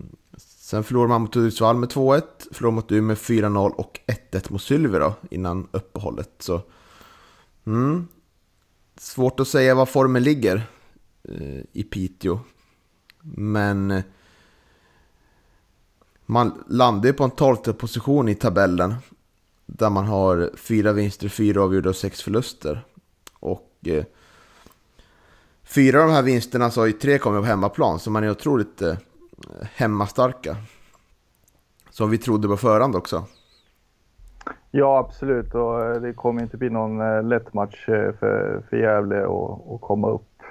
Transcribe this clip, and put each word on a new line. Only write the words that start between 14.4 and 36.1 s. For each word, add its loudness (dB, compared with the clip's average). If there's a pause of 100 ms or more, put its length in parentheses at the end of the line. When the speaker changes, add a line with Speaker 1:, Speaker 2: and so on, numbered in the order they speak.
Speaker 1:
man 0
landar 2
ju 4
på -2
en 0
tolfte 2
position 0
i 0
tabellen, 2 (720)
där -2
man 0
har 2
fyra 2
vinster, -2
fyra 2
avgjorda 2
och 0
sex -8
förluster. -6 (480)
Och... -10 (140)
Eh, -2 (1600)
fyra 6
av 6
de 4
här 4
vinsterna 0
så 0
har 4
ju 2
tre 0
kommit 0
på 0
hemmaplan, 0
så -6
man 0
är 0
otroligt, -2
eh, 0 (800)
hemmastarka. -2 (1300)
Som -2
vi 2
trodde 0
på 2
förhand 4
också. -6 (1500)
Speaker 2:
Ja, 4
absolut. -2
Och, -2
eh, -4
det -8